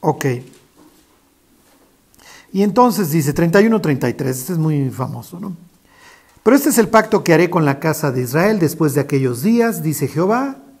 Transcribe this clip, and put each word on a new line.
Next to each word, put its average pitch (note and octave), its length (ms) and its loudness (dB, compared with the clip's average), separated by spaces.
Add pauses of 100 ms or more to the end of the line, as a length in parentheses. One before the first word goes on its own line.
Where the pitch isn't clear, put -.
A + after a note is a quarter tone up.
Ok. D3 180 -2 (2250)
Y F#3+ 80 0
entonces G#3 480 2
dice, D3 240 0
treinta E3+ 260 2
y G#3 60 6
uno, A3+ 160 2
treinta C3 260 0
y A#2+ 60 -2
tres, C3+ 240 -4
este B2+ 160 -8
es E3 60 -2
muy D3 320 0
famoso, B2 480 -10
¿no? G3 180 -12 (880)
"Pero A3+ 120 4
este C#4+ 140 2
es A#3 80 0
el G#3+ 120 2
pacto A3 340 2
que E3+ 100 4
haré E3+ 160 4
con E3+ 160 0
la C#3 140 0
casa D3+ 320 -2
de B2+ 100 -2
Israel E3 380 0
después D#3+ 340 0
de C#3+ 80 0
aquellos C3 400 -2
días", A3+ 400 0
dice D3+ 260 -2
Jehová. A3+ 500 -2 (240)